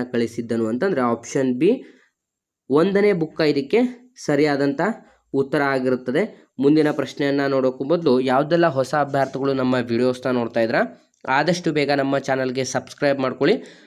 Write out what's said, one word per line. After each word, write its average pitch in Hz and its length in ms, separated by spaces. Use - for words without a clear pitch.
ಕಳಿಸಿದ್ದನು 117 540
ಅಂತಂದ್ರೆ 131 360
ಆಪ್ಷನ್ 123 540
ಬಿ, 190 280
ಒಂದನೇ 196 440
ಬುಕ್ಕ 160 280
ಇದಕ್ಕೆ 147 380
ಸರಿಯಾದಂಥ 143 560
ಉತ್ತರ 139 280
ಆಗಿರುತ್ತದೆ. 131 840
ಮುಂದಿನ 147 320
ಪ್ರಶ್ನೆಯನ್ನ 139 560
ನೋಡೋಕ್ಕೂ 131 360
ಮೊದಲು 147 360
ಯಾವ್ದೆಲ್ಲ 151 480
ಹೊಸ 135 280
ಅಭ್ಯರ್ಥಿಗಳು 139 580
ನಮ್ಮ 127 220
ವಿಡಿಯೋಸ್ನ 123 540
ನೋಡ್ತಾ 117 300
ಇದ್ರ, 117 160
ಆದಷ್ಟು 165 420
ಬೇಗ 147 200
ನಮ್ಮ 139 260
ಚಾನಲ್ಗೆ 131 460
ಸಬ್ಸ್ಕ್ರೈಬ್ 139 560
ಮಾಡ್ಕೊಳ್ಳಿ. 139 440